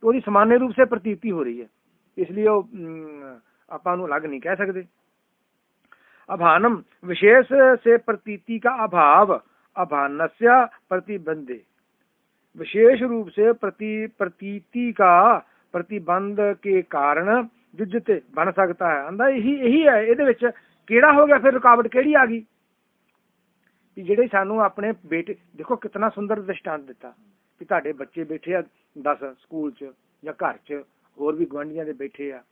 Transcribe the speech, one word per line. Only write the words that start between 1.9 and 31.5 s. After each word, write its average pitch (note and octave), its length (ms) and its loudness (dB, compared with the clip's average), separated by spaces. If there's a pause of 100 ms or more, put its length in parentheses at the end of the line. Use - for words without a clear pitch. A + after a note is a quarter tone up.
ਇਸ F3 140 -6
ਲਈ G#3+ 160 0
ਉਹ, G#3+ 260 0
ਅਮ, D#3 640 -18 (300)
ਆਪਾਂ F3 280 -4
ਨੂੰ F#3 80 -6
ਅਲੱਗ D#3 200 -6
ਨਹੀਂ C#3 160 -10
ਕਹਿ F3+ 140 -4
ਸਕਦੇ। F#3 300 -6 (1500)
ਅਭਾਨਮ F3 500 2 (220)
ਵਿਸ਼ੇਸ਼ G#3+ 480 4 (300)
ਸੇ A#3 140 6
ਪ੍ਰਤੀਤੀ A3 600 -6
ਕਾ A#3+ 260 -2
ਅਭਾਵ E3+ 560 4 (400)
ਅਭਾਨਸਯ D#3+ 840 2 (220)
ਪ੍ਰਤੀਬੰਧੇ, D#3 760 -8 (920)
ਵਿਸ਼ੇਸ਼ A3 460 4
ਰੂਪ A#3 260 -6
ਸੇ G#3+ 220 2
ਪ੍ਰਤੀ-, G#3+ 560 -6 (100)
ਪ੍ਰਤੀਤੀ G3+ 760 -8
ਕਾ F#3 520 4 (260)
ਪ੍ਰਤੀਬੰਧ F#3+ 720 -6 (200)
ਕੇ F#3+ 200 0
ਕਾਰਨ F3 680 -2 (280)
ਜੁਜਤੇ G3 460 -4 (100)
ਬਣ E3 200 -2
ਸਕਦਾ F3 400 -2
ਹੈ। D3 80 -4
ਆਂਦਾ F#3+ 300 -2
ਇਹੀ, C4 240 -2
ਇਹੀ C#4 340 2
ਹੈ, A#3 140 4
ਇਹਦੇ A#3+ 220 0
ਵਿੱਚ A#3+ 260 0 (380)
ਕਿਹੜਾ C4 260 4
ਹੋ D4 120 6
ਗਿਆ C#4+ 140 4
ਫਿਰ, C4 140 2
ਰੁਕਾਵਟ A#3+ 340 4
ਕਿਹੜੀ C#4 260 0
ਆ C4+ 120 2
ਗਈ? A3+ 140 -6 (1600)
ਕਿ G3 60 -16
ਜਿਹੜੇ G#3 260 0
ਸਾਨੂੰ G3+ 340 -2
ਆਪਣੇ G#3 320 -2 (120)
ਬੇਟੇ, E3+ 300 -6 (200)
ਦੇਖੋ D#3 200 -6
ਕਿਤਨਾ G#3 340 -4
ਸੁੰਦਰ G#3 320 -6
ਦ੍ਰਿਸ਼ਟਾਂਤ F3 400 -10
ਦਿੱਤਾ C3 320 -20 (460)
ਕਿ E3+ 60 -18
ਤੁਹਾਡੇ D#3 280 -4
ਬੱਚੇ C#3 300 -12
ਬੈਠੇ D#3 320 -8
ਆ F3 80 -4 (380)
ਦਸ C#3 220 -4
ਸਕੂਲ C#3+ 480 -12
'ਚ C3 200 -20 (320)
ਜਾਂ D3+ 100 -14
ਘਰ D3+ 240 -6
'ਚ, C#3+ 260 -14 (360)
ਹੋਰ D3 160 -4
ਵੀ E3 100 -4
ਗੁਆਂਢੀਆਂ D3+ 400 -12